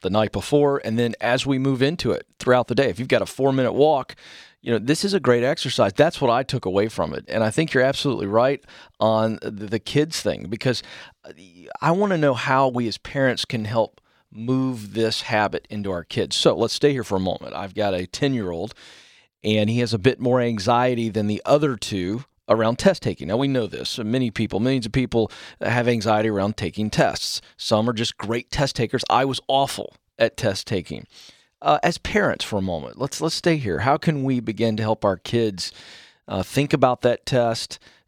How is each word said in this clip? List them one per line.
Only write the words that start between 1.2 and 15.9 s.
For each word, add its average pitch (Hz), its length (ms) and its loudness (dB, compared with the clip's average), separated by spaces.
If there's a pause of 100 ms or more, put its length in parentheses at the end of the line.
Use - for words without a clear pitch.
we 135 140 0
move 131 220 0
into 139 300 0
it - 140 -4 (140)
throughout 127 300 2
the 120 60 -2
day. 135 140 4
If 87 80 -4
you've 127 120 -6
got 123 120 4
a 95 40 0
four-minute 135 480 2
walk, 139 420 4 (460)
you 120 100 -6
know, 110 80 2
this 120 240 0
is 196 100 0
a 196 60 2
great 123 240 4
exercise. 123 480 0
That's 151 300 2
what 127 100 4
I 127 120 2
took 127 200 -6
away 98 240 2
from 82 260 -4
it. 64 140 -8
And 113 160 0
I 110 80 2
think 160 220 -2
you're 127 100 4
absolutely 127 440 0
right 120 360 2 (380)
on 110 400 2
the, - 100 -8 (160)
the 104 120 -4
kids 151 420 -2
thing, 62 260 -4
because 113 340 -2 (1000)
I 151 100 2
wanna 190 260 2
know 147 180 4
how 131 340 2
we 120 180 -2
as 98 100 -4
parents 135 460 -2
can 113 220 -4
help 110 340 -2 (360)
move 120 600 -2
this 110 260 0
habit 104 480 0
into 101 220 -6